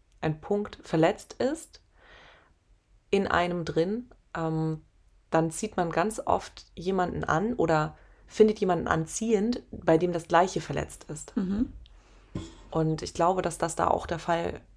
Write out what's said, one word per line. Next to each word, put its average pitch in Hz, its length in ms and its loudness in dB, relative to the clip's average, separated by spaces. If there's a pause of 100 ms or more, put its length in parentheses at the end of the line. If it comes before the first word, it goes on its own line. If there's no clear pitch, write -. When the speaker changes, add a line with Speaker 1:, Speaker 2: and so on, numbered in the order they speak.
(220)
Speaker 1:
ein 156 180 -2
Punkt 208 420 -4
verletzt 170 520 0
ist - 480 -6 (1300)
in 196 180 2
einem 175 380 0
drin, 185 420 -2 (260)
ähm, 160 480 -2 (480)
dann 160 200 2
zieht - 260 -6
man 170 160 -2
ganz 202 320 -2
oft - 400 -2 (100)
jemanden 180 480 -2
an 202 320 0
oder 160 420 0 (300)
findet 214 340 4
jemanden 180 280 0
anziehend, 214 840 0
bei - 280 4
dem 175 140 0
das 165 160 -4
Gleiche 170 340 4
verletzt 147 500 -8
ist. - 240 -12
Speaker 2:
Mhm. 202 360 -2 (960)
Speaker 1:
Und 156 300 0
ich - 140 -10
glaube, 180 260 2
dass 170 160 -2
das 165 200 -2
da 170 120 2
auch - 180 2
der 165 120 -4
Fall 170 420 -2 (160)